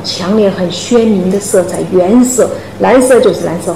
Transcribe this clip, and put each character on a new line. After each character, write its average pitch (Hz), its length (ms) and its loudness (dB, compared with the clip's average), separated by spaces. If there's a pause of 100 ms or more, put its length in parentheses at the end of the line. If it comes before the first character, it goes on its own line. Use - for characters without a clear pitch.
强 185 320 -4
烈、 202 140 2
很 185 200 -4
鲜 226 380 0
明 185 220 0
的 196 100 0
色 185 240 0
彩、 - 140 -8 (120)
原 185 320 4
色， - 280 0 (300)
蓝 208 200 4
色 254 200 4
就 190 120 4
是 170 140 -4
蓝 165 140 -6
色， 175 160 -6